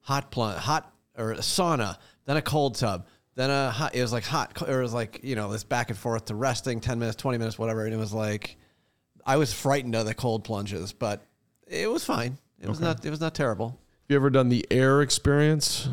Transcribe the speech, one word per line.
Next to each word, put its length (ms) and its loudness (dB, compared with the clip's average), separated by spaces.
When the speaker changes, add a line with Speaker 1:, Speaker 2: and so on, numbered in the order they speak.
Speaker 1:
hot 280 -2
plunge, 300 -2
hot, 340 -2
or 140 -2
a 60 -4
sauna, 580 0
then 100 0
a 60 2
cold 340 2
tub, 320 -2
then 140 0
a 220 2
hot, 240 -4
it 80 2
was, 100 -2
like, 100 -2
hot, 300 -2
co-, 140 -6
or 120 0
it 40 0
was, 100 -4
like, 300 -4
you 120 -4
know, 160 -2
this 120 -6
back 260 -2
and 80 -4
forth 280 -2
to 100 -6
resting, 440 -2
ten 200 -2
minutes, 180 -2
twenty 220 -2
minutes, 180 -4
whatever. 280 -2
And 80 -4
it 40 -4
was 160 -4
like, 440 -4
I 120 4
was 140 2
frightened 440 0
of 100 0
the 80 -2
cold 300 -2
plunges, 500 -6
but 320 -4
it 240 -4
was 160 -2
fine. 320 -2
It 80 -4
was 80 -2
Speaker 2:
Okay. 80 -2
Speaker 1:
not, 180 0
it 60 -4
was 120 -6
not 120 -2
terrible. 460 -2
Speaker 2:
You 100 4
ever 120 6
done 200 6
the 200 4
Aire 320 6
Experience? 920 2